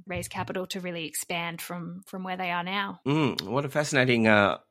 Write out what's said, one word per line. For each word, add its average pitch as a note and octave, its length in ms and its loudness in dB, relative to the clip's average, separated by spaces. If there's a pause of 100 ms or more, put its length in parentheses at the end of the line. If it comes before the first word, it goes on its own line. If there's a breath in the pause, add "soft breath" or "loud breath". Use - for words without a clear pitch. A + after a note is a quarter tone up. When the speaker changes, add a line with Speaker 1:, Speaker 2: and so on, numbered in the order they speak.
Speaker 1:
raise F3+ 200 -6
capital F#3 380 -6
to G3 140 -8
really F3 260 -6
expand E3+ 560 -6
from, F3 460 -8
from F#3 160 -10
where F#3 120 -4
they F#3 140 -2
are F3 140 0
now. G3 420 -4
Speaker 2:
Mm, C#3+ 380 2
what A#2+ 200 -2
a C#3+ 60 -6
fascinating, B2+ 580 4
uh, G2+ 300 8 (140)